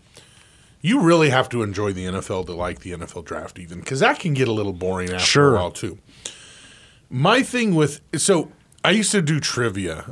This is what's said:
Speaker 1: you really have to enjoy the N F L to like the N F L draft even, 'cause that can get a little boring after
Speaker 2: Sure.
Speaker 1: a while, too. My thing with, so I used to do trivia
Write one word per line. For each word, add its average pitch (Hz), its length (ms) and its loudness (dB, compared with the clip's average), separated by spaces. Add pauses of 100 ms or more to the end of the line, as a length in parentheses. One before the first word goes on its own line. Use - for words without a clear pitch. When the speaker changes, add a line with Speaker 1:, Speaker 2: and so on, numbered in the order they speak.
(800)
Speaker 1:
you 233 200 2
really 165 280 6
have 127 200 2
to 120 120 -2
enjoy 104 320 -2
the 92 120 -6
N 92 100 -4
F 95 160 -6
L 92 140 -4
to 90 80 -10
like 90 260 -6
the 90 140 -12
N 82 100 -10
F - 120 -14
L 90 60 -12
draft 80 380 -12
even, 87 240 -14
'cause 135 160 -6
that 254 200 2
can 156 140 -2
get 127 140 2
a 117 40 0
little 101 220 -2
boring 92 380 -4
after 92 140 -4
Speaker 2:
Sure. 143 300 6
Speaker 1:
a 101 40 2
while, 87 120 -2
too. 92 280 -10 (1120)
My 180 320 2
thing 240 340 0
with, 151 260 2 (160)
so 160 340 2 (320)
I 160 80 4
used 214 200 2
to 202 100 2
do 151 180 0
trivia 95 720 -4